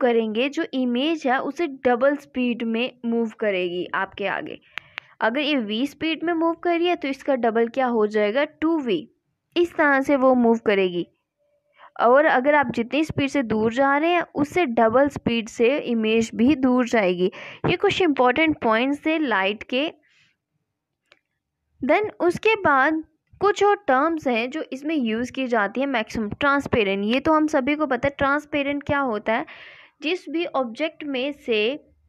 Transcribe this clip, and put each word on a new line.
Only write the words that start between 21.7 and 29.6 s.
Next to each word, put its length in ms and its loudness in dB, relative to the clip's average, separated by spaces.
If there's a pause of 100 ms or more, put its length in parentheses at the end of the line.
Then 360 0
उसके 340 2
बाद 500 2 (360)
कुछ 240 2
और 120 4
टर्म्स 500 0
हैं 240 -2
जो 220 -8
इसमें 220 -6
यूज़ 380 -2
की 140 -4
जाती 340 0
है 60 -2
मैक्सिमम। 440 -4
ट्रांसपेरेंट, 760 0
ये 160 0
तो 120 0
हम 140 2
सभी 280 0
को 120 -2
पता 220 -2
है 100 -4
ट्रांसपेरेंट 640 -2
क्या 160 -2
होता 340 -2
है। 140 -2 (560)